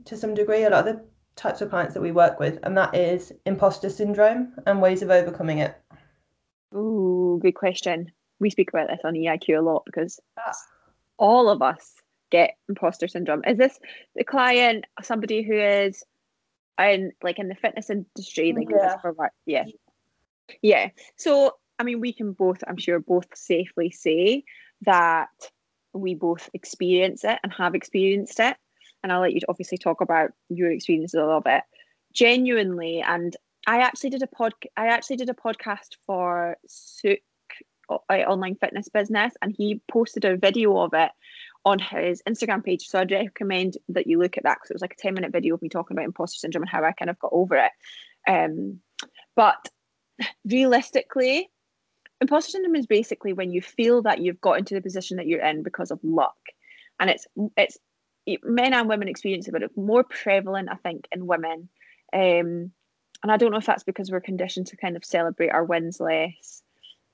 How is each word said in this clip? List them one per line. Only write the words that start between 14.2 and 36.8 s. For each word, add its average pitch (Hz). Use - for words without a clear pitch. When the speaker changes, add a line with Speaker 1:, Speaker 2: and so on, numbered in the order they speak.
Speaker 2:
client, 247
somebody 220
who 214
is 202
in, 190
like, 180
in 190
the 185
fitness 214
industry, 196
like, 226
Speaker 1:
Yeah. 190
Speaker 2:
for 175
work? 156
Yeah. 147
Speaker 1:
Yeah. -
Speaker 2:
Yeah. 202
So, 277
I 233
mean, 240
we 240
can 208
both, 185
I'm 180
sure, 175
both 180
safely 175
say 185
that 170
we 190
both 170
experience 185
it 214
and 196
have 180
experienced 196
it. 240
And 190
I'll 180
let 180
you 170
obviously 180
talk 170
about 165
your 175
experiences 165
a 160
little 156
bit. 131
Genuinely, 214
and 175
I 233
actually 254
did 262
a 262
pod-, 226
I 220
actually 233
did 247
a 247
podcast 220
for 175
Sook, -